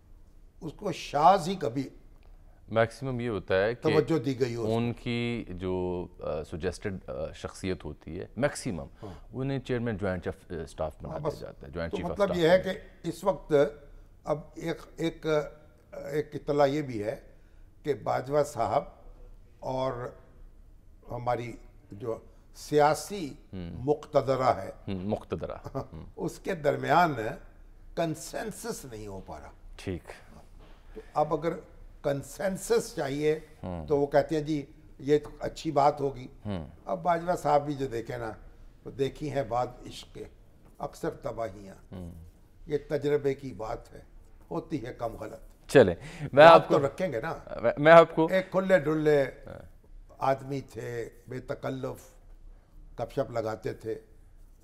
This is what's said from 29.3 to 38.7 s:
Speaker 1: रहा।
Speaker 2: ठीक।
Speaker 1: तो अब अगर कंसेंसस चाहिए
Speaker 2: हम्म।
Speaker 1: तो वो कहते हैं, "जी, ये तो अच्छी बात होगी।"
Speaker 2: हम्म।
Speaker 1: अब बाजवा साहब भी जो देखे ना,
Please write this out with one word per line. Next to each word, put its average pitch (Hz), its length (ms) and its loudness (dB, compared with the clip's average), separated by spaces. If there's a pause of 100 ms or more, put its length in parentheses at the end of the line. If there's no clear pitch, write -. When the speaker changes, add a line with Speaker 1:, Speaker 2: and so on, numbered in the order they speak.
Speaker 1:
रहा। - 140 -18 (260)
Speaker 2:
ठीक। 92 240 -6 (920)
Speaker 1:
तो - 80 -12 (140)
अब 151 160 2
अगर 160 180 0 (540)
कंसेंसस 190 920 -2
चाहिए 151 520 0 (140)
Speaker 2:
हम्म। 85 240 -6
Speaker 1:
तो 147 100 2
वो 143 100 4
कहते 143 300 4
हैं, 151 100 -2
"जी, 147 220 -4 (320)
ये 143 180 4
तो - 240 -6
अच्छी 139 280 -6
बात 143 300 4
होगी।" 127 280 -4 (160)
Speaker 2:
हम्म। 92 220 -4 (200)
Speaker 1:
अब - 160 -4
बाजवा 170 320 0
साहब 147 280 2
भी 147 120 -4
जो 135 120 -4
देखे 117 320 -6
ना, 110 180 -8 (480)